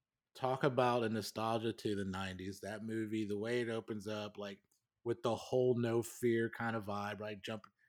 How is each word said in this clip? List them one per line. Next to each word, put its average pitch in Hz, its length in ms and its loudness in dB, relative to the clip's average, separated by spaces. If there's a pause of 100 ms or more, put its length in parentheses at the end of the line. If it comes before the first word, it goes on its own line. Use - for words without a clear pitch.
(360)
Talk 131 280 0
about 123 400 6
a 110 60 2
nostalgia 110 640 0
to 107 220 -2
the 98 100 -2
nineties. 95 560 -4
That 104 240 -8
movie, 110 400 -2
the 101 120 -2
way 117 240 0
it 117 80 -2
opens 110 380 -4
up, 104 300 -6
like, 101 220 -8 (440)
with 117 200 -2
the 117 120 4
whole 127 400 4
No 117 280 2
Fear 117 520 2
kind 113 200 -2
of 107 100 -4
vibe, 101 340 -4
right? 107 220 -8
Jump, 110 220 -6 (260)